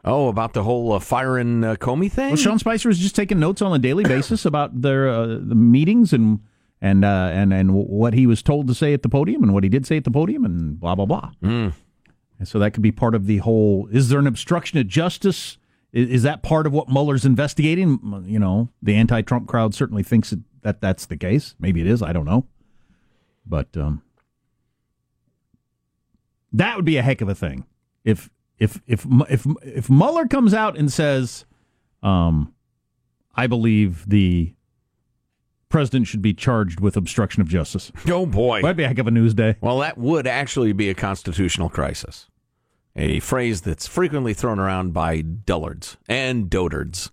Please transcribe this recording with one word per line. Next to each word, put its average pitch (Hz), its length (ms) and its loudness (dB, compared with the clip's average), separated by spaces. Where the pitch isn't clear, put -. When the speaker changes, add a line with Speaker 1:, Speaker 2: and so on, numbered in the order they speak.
Speaker 1:
Oh, 135 240 0
about 113 260 -4
the 104 100 -2
whole, 117 300 -2
uh, 98 60 0
firing, 123 640 0
uh, 110 120 -2
Comey 160 360 -2
thing? 269 180 -2
Speaker 2:
Well, 156 80 0
Sean 226 220 2
Spicer 226 300 -2
is 185 80 4
just 190 180 -2
taking 202 240 0
notes 175 220 0
on 196 120 0
a 143 60 2
daily 139 240 0
basis 139 420 0
about 147 360 -2
their, 135 260 2
uh, 117 200 0
the 113 280 -4
meetings 156 560 6
and, 110 280 2
and, 98 240 4
uh, 92 260 2
and, 95 220 2
and 95 160 4
w-, 98 160 2
what 110 300 0
he 127 100 6
was 113 160 4
told 139 260 0
to 123 60 0
say 143 200 0
at 139 100 -2
the 117 60 0
podium 180 340 0
and 101 100 4
what 98 100 2
he 95 60 2
did 139 160 0
say 156 120 -2
at 143 60 -4
the 131 80 -2
podium 196 320 0
and 82 360 -4
blah, 85 160 -4
blah, 98 100 0
blah. - 260 -4
Speaker 1:
Mm. 107 300 -2
Speaker 2:
And 98 80 -8
so - 100 -4
that 104 140 2
could 113 100 -4
be 104 100 4
part 113 220 0
of 101 140 -2
the 104 100 2
whole, 107 540 2
is 123 180 2
there 143 80 2
an 139 80 2
obstruction 143 540 -2
of 113 80 0
justice? 170 720 -2
I-, 117 60 0
is 123 240 2
that 147 180 -4
part 156 240 0
of 143 80 0
what 151 160 -2
Mueller's 139 340 2
investigating? 147 800 2
M-, 98 260 -12
you 107 120 -2
know, 101 300 0
the 104 140 2
anti-Trump 113 520 2
crowd 113 280 -2
certainly 107 260 -4
thinks 110 300 0
that, 104 80 -6
that - 180 -4
that's 95 240 -4
the 78 120 -10
case. 101 420 -2
Maybe 85 220 0
it 85 40 -2
is. 110 160 2
I 85 100 -4
don't 82 140 -2
know. 107 220 0
But, 80 320 -6
um, 76 240 -4
that 214 220 2
would 185 100 -2
be 156 120 2
a 117 60 0
heck 135 180 0
of 101 80 -2
a 98 60 -2
thing. 67 300 -8
If, 107 260 -2
if, - 300 -2
if, 117 180 -2
M-, 127 240 4
if, 131 160 -2
if 127 260 -8
Mueller 254 380 4
comes 240 260 4
out 214 240 -2
and 147 140 -2
says, 135 540 -2
um, 85 500 2
"I 123 120 0
believe 107 600 2
the 90 460 2
president 131 380 0
should 104 140 -6
be 101 120 0
charged 98 460 -2
with 101 180 0
obstruction 101 440 -2
of 85 60 2
justice." 85 440 -4
Speaker 1:
Oh, 180 180 0
boy. 127 360 0
Speaker 2:
That'd 175 160 0
be 160 60 -2
a 131 40 0
heck 123 120 -2
of 113 80 -2
a 113 40 0
news 113 220 4
day. 110 280 2
Speaker 1:
Well, 127 180 0
that 151 180 -6
would 127 300 -2
actually 127 460 -2
be 101 160 -2
a 98 40 -4
constitutional 92 760 -4
crisis. - 580 -8
A 76 260 -2
phrase 117 400 -4
that's - 260 -8
frequently 143 460 -4
thrown 110 260 -4
around 92 340 -4
by 80 280 -2
dullards 82 720 -8
and 123 400 -4
dotards. 76 640 -4